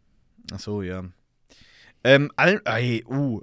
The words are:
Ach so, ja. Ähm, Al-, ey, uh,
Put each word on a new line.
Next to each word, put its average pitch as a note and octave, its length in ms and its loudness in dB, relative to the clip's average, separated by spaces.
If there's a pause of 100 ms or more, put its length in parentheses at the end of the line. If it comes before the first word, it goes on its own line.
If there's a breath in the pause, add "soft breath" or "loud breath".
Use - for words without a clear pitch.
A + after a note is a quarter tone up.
(520)
Ach G2 80 -12
so, G#2 220 -8
ja. F#2 220 -8 (1000 soft breath)
Ähm, C#3 320 6
Al-, B2+ 300 2
ey, A#2 400 -2
uh, C3 380 -2